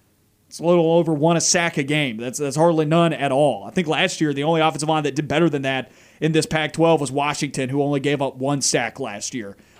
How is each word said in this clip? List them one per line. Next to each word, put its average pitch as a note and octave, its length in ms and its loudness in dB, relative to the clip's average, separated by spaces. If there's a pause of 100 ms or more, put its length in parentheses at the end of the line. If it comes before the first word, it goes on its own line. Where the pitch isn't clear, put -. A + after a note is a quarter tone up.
(480)
It's - 100 -18
a - 60 -8
little E3+ 260 4
over E3 240 2
one D#3+ 220 2
a D#3 40 0
sack E3+ 380 0
a C#3+ 60 0
game. C#3 320 -2
That's, B2 240 -8
that's C#3 160 -4
hardly D#3+ 280 4
none E3 280 4
at C3+ 180 -2
all. C3 320 2
I G2+ 80 -12
think F3+ 160 -2
last D#3 340 0
year D3+ 140 2
the C#3 80 -2
only D#3+ 180 2
offensive D3 280 0
line D#3 160 0
that C3+ 100 -4
did D3 140 -4
better D#3+ 200 2
than C#3+ 140 -2
that C3+ 300 -4 (280)
in D#3 120 0
this D#3 120 2
Pac-twelve D#3+ 560 2
was C3 120 -4
Washington, C#3+ 560 -4
who C#3+ 160 -2
only C#3+ 160 -2
gave C#3+ 200 -2
up C3+ 140 -4
one C3+ 260 -4
sack B2 380 -2
last G#2+ 340 -10
year G2+ 240 -10 (220)